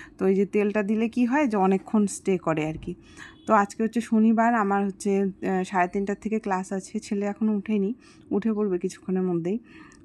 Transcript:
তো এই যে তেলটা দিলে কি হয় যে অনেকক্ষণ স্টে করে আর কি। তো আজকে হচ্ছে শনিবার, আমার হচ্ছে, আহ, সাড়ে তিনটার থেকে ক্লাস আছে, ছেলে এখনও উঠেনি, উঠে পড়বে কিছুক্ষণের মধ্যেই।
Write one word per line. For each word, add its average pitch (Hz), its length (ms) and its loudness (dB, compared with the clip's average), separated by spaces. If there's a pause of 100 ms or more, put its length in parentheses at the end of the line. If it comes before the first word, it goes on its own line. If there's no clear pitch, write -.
(180)
তো 190 100 0
এই 196 80 4
যে 196 100 4
তেলটা 208 380 0
দিলে 220 240 0
কি 240 180 0
হয় 277 220 2
যে 214 100 0
অনেকক্ষণ 196 480 2
স্টে 190 320 -2
করে 156 280 -2
আর 160 160 -6
কি। 180 120 -10 (540)
তো 220 60 2
আজকে 202 300 2
হচ্ছে 226 180 -2
শনিবার, 226 540 4
আমার 196 300 2
হচ্ছে, 196 260 -2 (100)
আহ, 190 420 -2
সাড়ে 180 240 0
তিনটার 196 340 -2
থেকে 220 180 -2
ক্লাস 190 340 -4
আছে, 190 260 -6
ছেলে 202 260 -4
এখনও 208 320 -2
উঠেনি, 202 360 -2 (380)
উঠে 208 220 0
পড়বে 202 260 -2
কিছুক্ষণের 185 440 -4
মধ্যেই। 180 360 -2 (460)